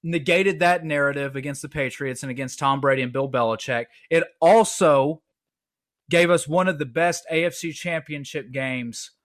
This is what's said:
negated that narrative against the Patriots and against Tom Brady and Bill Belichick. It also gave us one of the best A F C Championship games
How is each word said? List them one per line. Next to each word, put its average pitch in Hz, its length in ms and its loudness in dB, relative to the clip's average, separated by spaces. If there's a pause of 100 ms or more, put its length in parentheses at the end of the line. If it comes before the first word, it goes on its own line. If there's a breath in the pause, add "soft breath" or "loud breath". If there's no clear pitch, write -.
negated 170 560 0
that 175 240 2
narrative 143 520 -2
against 139 260 -8
the 143 80 -12
Patriots 135 540 -6
and 135 80 -8
against 127 260 -8
Tom 139 240 0
Brady 135 220 2
and 123 100 -6
Bill 135 160 -2
Belichick. 117 560 -2 (240 soft breath)
It 165 140 2 (180)
also 160 800 4 (880)
gave 170 220 4
us 165 160 2
one 180 200 0
of 165 120 -2
the 147 80 -4
best 165 420 -2
A 160 160 0
F 165 80 -2
C 170 180 -8
Championship 147 800 -8
games 127 600 -8 (140)